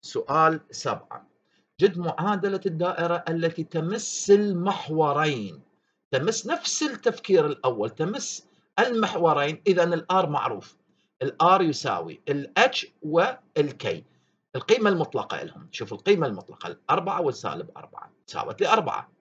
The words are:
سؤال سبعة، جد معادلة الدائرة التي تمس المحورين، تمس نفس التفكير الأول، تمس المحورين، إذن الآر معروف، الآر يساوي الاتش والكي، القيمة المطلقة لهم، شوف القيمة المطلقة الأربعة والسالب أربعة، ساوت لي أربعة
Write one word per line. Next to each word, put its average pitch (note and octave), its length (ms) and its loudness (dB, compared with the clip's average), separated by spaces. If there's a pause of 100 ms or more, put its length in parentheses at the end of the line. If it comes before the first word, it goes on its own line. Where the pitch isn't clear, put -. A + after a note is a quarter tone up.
سؤال D#3 600 0 (100)
سبعة، - 560 -8 (520)
جد F3 200 4
معادلة F#3+ 640 -2
الدائرة E3+ 640 -2
التي E3 340 -2
تمس F3 680 -2
المحورين، D#3 1300 2 (500)
تمس D#3 360 0
نفس - 360 -2
التفكير G#3 640 2
الأول، A#2+ 440 -2
تمس - 580 -6 (320)
المحورين، E3+ 880 2
إذن F3 260 4
الآر F3 360 0
معروف، A#2+ 460 -6 (460)
الآر E3+ 400 4
يساوي G2+ 680 -2
الاتش D#3+ 580 0 (140)
والكي، D3+ 1000 -2 (520)
القيمة G#3+ 340 2
المطلقة B2 540 -2
لهم، - 280 -16
شوف A2 220 -10
القيمة E3 340 2
المطلقة F#2 400 -10
الأربعة E3+ 540 -2
والسالب G#2+ 560 -4
أربعة، - 340 -18 (140)
ساوت - 360 -6
لي F#3+ 60 2
أربعة D3+ 420 0 (120)